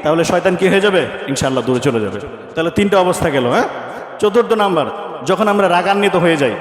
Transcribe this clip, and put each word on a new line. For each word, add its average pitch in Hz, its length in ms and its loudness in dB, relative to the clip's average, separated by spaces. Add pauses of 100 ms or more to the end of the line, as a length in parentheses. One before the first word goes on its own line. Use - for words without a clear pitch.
তাহলে 160 200 2
শয়তান 180 320 0
কি 185 140 2
হয়ে 190 120 4
যাবে? 190 240 2 (220)
ইনশাআল্লাহ 135 360 -2
দূরে 127 160 0
চলে 120 200 0
যাবে। 101 200 -6 (360)
তাহলে 165 160 -2
তিনটা 190 280 2
অবস্থা 180 300 0
গেল, 135 200 0
হ্যাঁ? 214 180 2 (520)
চতুর্থ 214 340 2
নাম্বার, 190 320 0 (400)
যখন 185 220 2
আমরা 202 220 2
রাগান্বিত 190 460 2
হয়ে 165 220 2
যাই 135 240 0